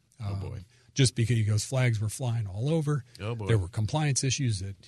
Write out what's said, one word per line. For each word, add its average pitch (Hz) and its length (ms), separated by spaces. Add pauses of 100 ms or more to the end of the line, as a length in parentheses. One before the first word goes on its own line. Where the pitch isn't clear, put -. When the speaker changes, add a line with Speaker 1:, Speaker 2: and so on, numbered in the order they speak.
(220)
Speaker 1:
Oh, 101 120
Speaker 2:
Um, 98 60
Speaker 1:
boy. 92 260 (280)
Speaker 2:
just 135 220
because 120 220
he 110 60
goes, 107 200
"Flags 123 380
were 107 80
flying 117 380
all 107 220
over. 151 340 (180)
Speaker 1:
Oh, 113 140
boy. 104 120
Speaker 2:
There 110 100
were 92 100
compliance 139 560
issues 120 360
that 95 160 (120)